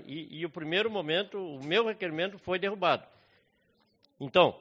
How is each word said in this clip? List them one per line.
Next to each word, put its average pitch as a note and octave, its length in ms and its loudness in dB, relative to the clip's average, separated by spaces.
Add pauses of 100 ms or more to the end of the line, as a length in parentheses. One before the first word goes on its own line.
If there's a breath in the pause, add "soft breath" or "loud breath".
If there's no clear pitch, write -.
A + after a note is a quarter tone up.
e, D#3 340 -10
e E3+ 60 -4
o D#3 40 -6
primeiro F3 400 -2
momento, G3 480 -2
o D3 260 -8
meu G3+ 220 2
requerimento F#3 520 -4
foi F#3 200 -2
derrubado. F3+ 460 0 (1160 soft breath)
Então, C#3+ 400 6